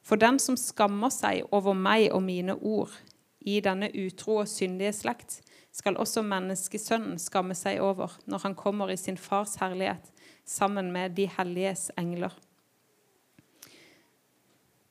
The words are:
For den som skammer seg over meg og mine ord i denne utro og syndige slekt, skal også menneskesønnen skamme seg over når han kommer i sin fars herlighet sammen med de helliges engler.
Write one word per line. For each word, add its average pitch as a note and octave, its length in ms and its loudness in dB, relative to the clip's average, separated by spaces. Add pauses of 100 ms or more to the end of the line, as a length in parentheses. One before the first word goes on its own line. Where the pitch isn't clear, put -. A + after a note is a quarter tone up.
For - 160 2
den A#3 240 6
som C4 160 0
skammer G#3 560 0
seg G3+ 400 0
over G3 240 4
meg G3+ 360 6
og F#3+ 100 2
mine F#3 340 -2
ord - 380 -2 (500)
i G3+ 160 2
denne G3 320 0
utro G3 480 -2
og G#3 80 -2
syndige G3 480 -2
slekt, - 460 -6 (300)
skal - 280 0
også A3 240 0
menneskesønnen G3 960 -2
skamme F#3 340 0
seg G3 300 0
over F#3+ 400 0
når G3 220 -4
han G3 100 -4
kommer G3+ 320 0
i F#3+ 80 -2
sin F#3 240 -6
fars G#3 400 -2
herlighet F#3 480 -2 (400)
sammen G3 440 0
med F3+ 200 -2
de G3 160 0
helliges F3+ 640 -2 (100)
engler. F3 320 -4 (2500)